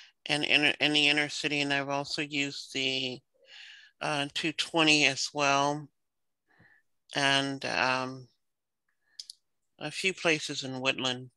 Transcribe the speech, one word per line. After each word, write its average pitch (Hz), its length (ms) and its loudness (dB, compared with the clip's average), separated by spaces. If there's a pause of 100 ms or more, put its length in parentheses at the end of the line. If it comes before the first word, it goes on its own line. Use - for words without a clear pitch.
(260)
and 147 180 0
inner, 143 360 4
in 151 140 2
the 147 160 4
inner 147 200 2
city, 147 300 -4
and 143 140 0
I've 139 160 -2
also 143 320 -4
used 143 520 -6
the, 131 460 -4 (840)
uh, 147 320 -2
two 160 200 -2
twenty 151 520 4
as 135 280 0
well, 143 540 2 (1300)
and, 139 500 2
um, 127 640 -2 (1500)
a 147 140 -8
few 190 220 -2
places 151 500 -2
in 131 160 -8
Woodland, 127 580 -2